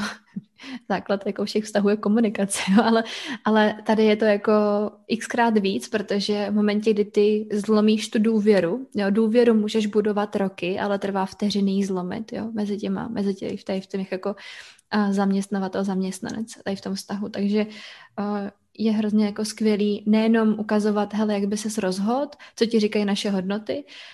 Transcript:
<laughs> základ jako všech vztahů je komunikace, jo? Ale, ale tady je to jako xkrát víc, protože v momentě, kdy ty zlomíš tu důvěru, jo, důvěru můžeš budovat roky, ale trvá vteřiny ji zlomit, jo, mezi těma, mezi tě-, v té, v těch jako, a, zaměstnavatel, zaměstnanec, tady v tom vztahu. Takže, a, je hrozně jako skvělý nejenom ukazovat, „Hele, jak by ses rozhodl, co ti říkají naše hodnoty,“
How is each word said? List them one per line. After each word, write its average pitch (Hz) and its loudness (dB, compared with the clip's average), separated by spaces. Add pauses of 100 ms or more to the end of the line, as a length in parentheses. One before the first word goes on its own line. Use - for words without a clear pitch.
(440)
<laughs> - -14
základ 196 -2
jako 202 -4
všech 214 -2
vztahů 202 0
je 208 2
komunikace, 208 0 (120)
jo? 220 6
Ale, 226 4 (420)
ale 214 4 (100)
tady 220 4
je 214 4
to 220 2
jako 208 2 (680)
xkrát 233 2
víc, 196 0
protože 208 -2
v 202 -2
momentě, 208 2
kdy 208 2
ty 214 2
zlomíš 214 2
tu 233 0
důvěru, 214 4
jo, 202 2
důvěru 226 4
můžeš 214 2
budovat 208 0
roky, 190 -4
ale 202 -2
trvá 196 -2
vteřiny 196 0
ji 196 2
zlomit, 190 -6
jo, 220 -6
mezi 208 -4
těma, 196 -4
mezi 196 -2
tě-, 202 -8
v - -20
té, 190 -4
v - -12
těch 190 -8
jako, 196 -4 (560)
a, 202 2
zaměstnavatel, 196 0
zaměstnanec, 190 -6 (160)
tady 196 -6
v 196 -10
tom 190 -8
vztahu. 202 -8
Takže, 208 0 (520)
a, 202 -6 (260)
je 220 0
hrozně 214 2
jako 208 -4
skvělý 208 0
nejenom 220 4
ukazovat, 208 0
„Hele, 214 0
jak 202 0
by 208 -2
ses 214 -6
rozhodl, 214 -2 (240)
co 233 0
ti 226 2
říkají 214 0
naše 202 -2
hodnoty,“ 202 -4 (300)